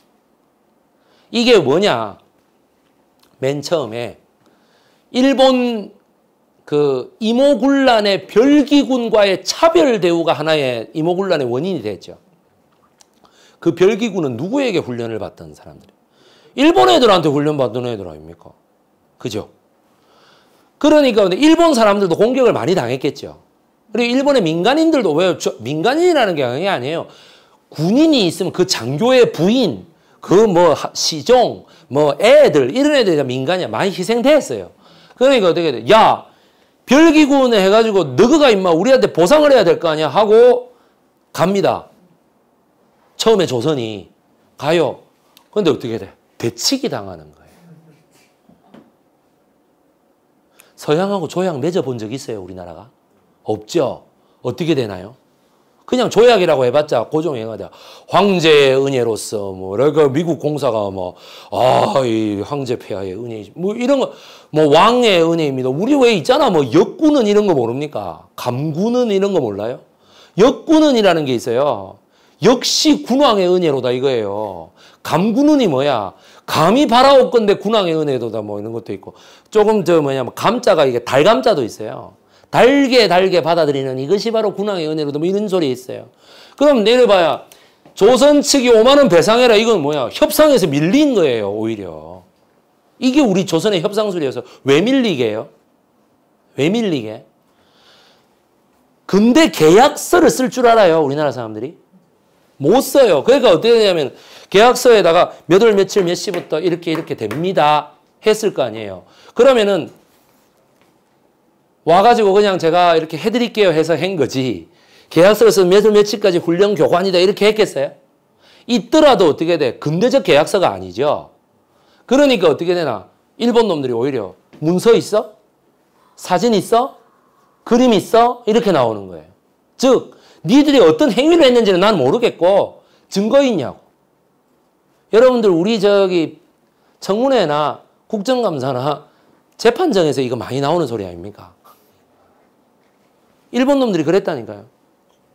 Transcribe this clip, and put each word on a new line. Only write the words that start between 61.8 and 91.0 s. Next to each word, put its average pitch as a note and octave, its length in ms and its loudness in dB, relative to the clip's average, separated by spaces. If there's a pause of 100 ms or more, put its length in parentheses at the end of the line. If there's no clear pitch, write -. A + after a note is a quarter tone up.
이 A2 400 -4
황제 C3+ 320 -8
폐하의 G2 380 -12
은혜, A2+ 280 -14 (120)
뭐 F#3+ 180 -6
이런 B3 260 0
거, A3+ 140 -6 (380)
뭐 D#3 180 2
왕의 G3+ 540 4
은혜입니다. D3 460 -2
우리 G3 260 -2
왜 B3 180 2
있잖아, B3 380 0
뭐 D3 200 -2
역군은 B3+ 540 2
이런 G#3 220 2
거 F3 80 2
모릅니까? A2+ 800 -8
감군은 D#3+ 720 -4
이런 G3 240 -2
거 F3+ 60 0
몰라요? A2+ 400 -8 (580)
역군은이라는 A#3 880 2
게 C3 80 -2
있어요. A#2 640 -4 (460)
역시 C4+ 580 0
군왕의 A3 480 0
은혜로다 C#3+ 420 0
이거예요. G#2+ 800 -4 (340)
감군은이 A#3 640 0
뭐야? C3 460 -2 (320)
감히 G3+ 420 2
바라옵건대 A#3 680 4
군왕의 G3 400 -2
은혜도다 B2 460 -4
뭐 G#2 180 -10
이런 A2 140 -12
것도 A2+ 200 -12
있고. - 220 -16 (340)
조금 G#3+ 360 0
저 E3 160 2
뭐냐면 C3+ 340 -6
감자가 F#3+ 500 0
이게 A#2+ 140 -2
달감자도 F#3+ 640 0
있어요. A2 540 -14 (320)
달게 A#3+ 580 2
달게 F3 340 2
받아들이는 C#3 580 -2
이것이 F#3+ 320 -4
바로 G#3+ 220 -2
군왕의 F#3 340 -6
은혜로다. D3+ 320 -6
뭐 E3 80 -2
이런 G3+ 200 -4
소리 F3+ 240 -2
있어요. A#2 380 -12 (480)
그럼 C#4 260 2
내려봐야 G3 640 2 (480)
조선 B3+ 480 4
측이 B3 280 0
오만 A#3+ 280 4
원 C#4 120 4
배상해라. A3 460 4
이건 A3 260 2
뭐야? C#3+ 300 -4
협상에서 D4 560 2
밀린 G3 460 0